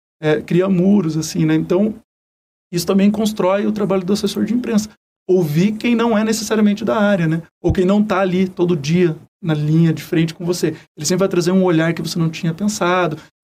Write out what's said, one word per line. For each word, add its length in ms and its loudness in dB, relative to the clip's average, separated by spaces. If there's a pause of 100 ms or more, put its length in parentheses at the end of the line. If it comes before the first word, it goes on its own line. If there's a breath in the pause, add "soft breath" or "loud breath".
(200)
é, 220 0
cria 260 0
muros, 480 2
assim, 300 -2
né? 80 2
Então, 400 0 (760)
isso 140 -4
também 260 4
constrói 560 0
o 40 -2
trabalho 320 -2
do 100 -2
assessor 300 -2
de 120 -2
imprensa. 340 -2 (400 loud breath)
Ouvir 440 2
quem 200 -2
não 240 2
é 60 2
necessariamente 600 0
da 140 0
área, 300 2
né? 160 -2 (180)
Ou 100 0
quem 140 2
não 180 2
tá 180 0
ali 260 0
todo 280 0
dia 400 0 (280)
na 100 -2
linha 400 2
de 80 -6
frente 320 -2
com 100 -12
você. 320 -2 (220 loud breath)
Ele 80 -8
sempre 140 0
vai 80 2
trazer 240 0
um 120 4
olhar 300 2
que 80 -6
você 160 -6
não 120 0
tinha 240 -6
pensado 640 -2 (260 loud breath)